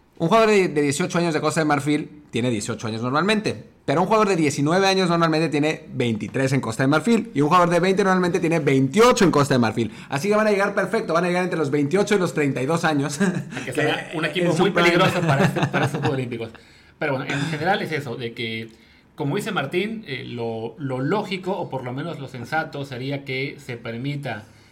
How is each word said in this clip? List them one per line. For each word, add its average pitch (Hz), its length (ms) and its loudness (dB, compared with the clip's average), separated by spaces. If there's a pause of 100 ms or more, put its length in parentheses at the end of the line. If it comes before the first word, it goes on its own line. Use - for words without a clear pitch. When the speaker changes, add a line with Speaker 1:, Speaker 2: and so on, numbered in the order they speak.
(180)
Speaker 1:
un 170 100 -2
jugador 220 220 6
de, 196 180 4
de 151 160 0
dieciocho 175 340 0
años 170 160 0
de 147 80 0
Costa 156 200 0
de 156 40 2
Marfil 147 640 0
tiene 123 220 -2
dieciocho 107 360 -4
años 110 140 -6
normalmente, 165 680 -2 (140)
pero 143 160 2
un 185 60 2
jugador 214 220 4
de 196 60 2
diecinueve 156 500 2
años 190 240 2
normalmente 165 400 2
tiene 151 440 0
veintitrés 123 600 -2
en 131 80 2
Costa 113 220 -2
de 131 40 4
Marfil, 156 460 2
y 135 80 2
un 147 60 4
jugador 175 240 6
de 175 80 4
veinte 190 240 2
normalmente 185 360 2
tiene 165 200 2
veintiocho 143 640 4
en 156 60 6
Costa 143 240 2
de 127 40 4
Marfil, 110 320 0 (180)
así 143 200 -4
que 208 60 4
van 214 100 4
a 214 60 4
llegar 196 240 2
perfecto, 196 380 -2
van 165 100 2
a 180 40 0
llegar 180 160 0
entre 175 140 -2
los 143 140 0
veintiocho 147 440 2
y 196 40 4
los 170 160 0
treinta 139 260 0
y 131 60 -2
dos 165 180 0
años. 143 320 0 (240)
<laughs> - 140 -10 (100)
Speaker 2:
Que - 0 -
Speaker 1:
Que 131 80 -8
Speaker 2:
será 156 400 -2
un 160 120 -4
equipo 175 220 -2
Speaker 1:
en 170 80 2
su 175 60 2
Speaker 2:
muy 196 100 4
Speaker 1:
prime. 175 180 2
Speaker 2:
peligroso 175 320 2
para, 165 320 2
Speaker 1:
<laughs> - 180 -2
Speaker 2:
para 139 140 0
estos 147 160 -2
Juegos 139 160 0
Olímpicos. 117 340 -6 (480)
Pero 143 180 -2
bueno, 139 160 -6
en 143 140 -2
general 160 340 -2
es 160 100 -6
eso, 139 240 -6
de 117 180 -8
que, 113 360 -8 (460)
como 151 220 -4
dice 208 140 -6
Martín, 185 560 -4
eh, 127 160 -10
lo, 113 540 -8
lo 131 220 -6
lógico, 185 540 -2
o 180 140 -8
por 127 160 -8
lo 123 100 -8
menos 147 260 -8
lo 131 80 -12
sensato, 143 580 -6
sería 139 400 -8
que 135 340 -6
se 123 160 -12
permita 120 680 -8 (280)